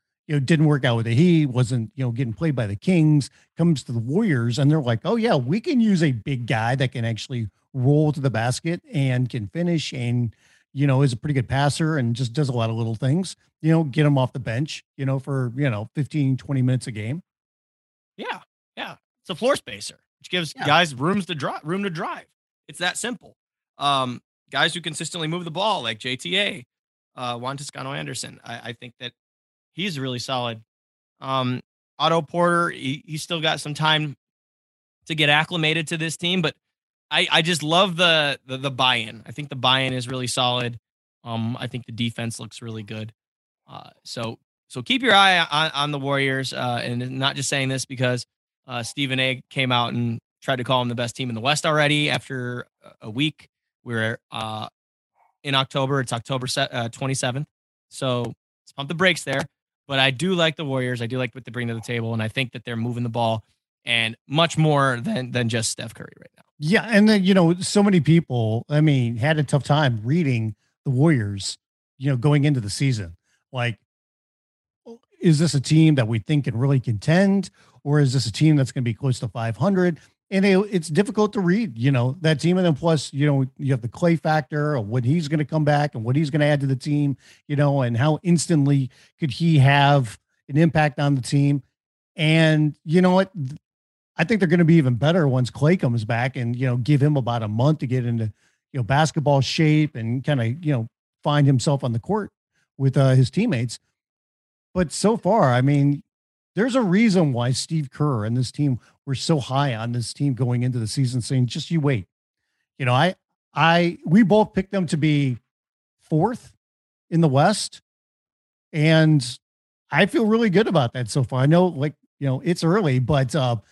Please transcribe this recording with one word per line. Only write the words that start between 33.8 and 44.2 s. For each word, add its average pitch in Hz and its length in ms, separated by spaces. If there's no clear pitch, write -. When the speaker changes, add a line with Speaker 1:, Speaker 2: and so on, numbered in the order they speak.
Speaker 2:
to 165 80
get 151 140
acclimated 156 600
to 175 80
this 160 200
team, 175 260
but 151 120
I, 165 220
I 165 100
just 160 220
love 175 320
the, 160 500
the, 131 100
the 139 140
buy-in. 117 560
I 120 60
think 147 160
the 143 80
buy-in 131 360
is 123 140
really 127 220
solid. 123 500
Um, 113 340
I 139 80
think 120 200
the 127 60
defense 113 460
looks 117 240
really 110 220
good. 110 280
Uh, - 240
so, 117 340